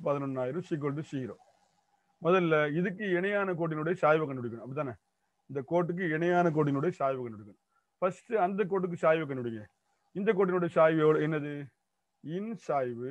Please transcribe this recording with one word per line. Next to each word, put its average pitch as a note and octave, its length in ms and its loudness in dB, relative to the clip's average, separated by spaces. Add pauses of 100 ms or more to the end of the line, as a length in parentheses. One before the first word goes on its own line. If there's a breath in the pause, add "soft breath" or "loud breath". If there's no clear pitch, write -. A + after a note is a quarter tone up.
பதினொன்னு C#3 380 -2
ஆயிரும், D#3 220 -6
is F3 100 -4
equal C#3+ 220 -4
to D3+ 140 -8
zero. B2 240 -6 (880)
முதல்ல E3+ 300 4 (240)
இதுக்கு G3 260 -2 (140)
இணையான G3 400 0
கோட்டினுடைய D#3+ 360 -2 (100)
சாய்வை D#3 220 4
கண்டுபிடிக்கணும், A#2+ 380 -8
அப்படித்தானே? C3+ 280 -6 (560)
இந்த C#3 100 -6 (120)
கோட்டுக்கு F3 320 0 (120)
இணையான F3 420 4
கோட்டினுடைய D#3 420 0
சாய்வை C3+ 240 0
கண்டுபிடிக்கணும். G#2+ 400 -14 (360)
first F3+ 320 -4 (140)
அந்த G3 160 -2 (100)
கோட்டுக்கு F3+ 340 -2
சாய்வை D#3+ 240 4
கண்டுபிடிங்க. A#2+ 340 -6 (560)
இந்த G3+ 180 2
கோட்டினுடைய F3+ 380 2
சாய்வு D#3+ 280 6
எவ்வளவு, D#3 240 4
என்னது? D3 260 -4 (840)
இன் A3 140 -8 (140)
சாய்வு B2+ 460 -4